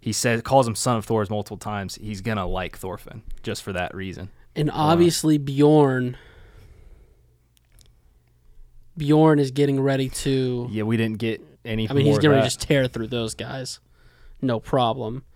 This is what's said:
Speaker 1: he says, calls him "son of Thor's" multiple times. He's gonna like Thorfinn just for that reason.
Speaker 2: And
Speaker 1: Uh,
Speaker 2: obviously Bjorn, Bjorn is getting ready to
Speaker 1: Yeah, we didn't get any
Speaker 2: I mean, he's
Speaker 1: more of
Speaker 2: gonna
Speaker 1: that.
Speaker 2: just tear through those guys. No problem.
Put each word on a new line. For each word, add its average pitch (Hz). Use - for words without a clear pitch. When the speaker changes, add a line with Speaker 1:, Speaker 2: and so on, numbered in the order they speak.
Speaker 1:
he 110
says, 117
calls 135
him 113
"son 120
of 107
Thor's" 110
multiple 104
times. 101
He's 104
gonna 107
like 90
Thorfinn 95
just 101
for 104
that 90
reason. 95
Speaker 2:
And 151
Speaker 1:
Uh, -
Speaker 2:
obviously 160
Bjorn, 139
Bjorn 151
is 135
getting 139
ready 135
to 127
Speaker 1:
Yeah, 104
we 113
didn't 113
get 110
any 110
Speaker 2:
I -
mean, 139
he's 143
Speaker 1:
more 143
of 139
Speaker 2:
gonna 151
Speaker 1:
that. 110
Speaker 2:
just -
tear 135
through 113
those 117
guys. 127
No 120
problem. 123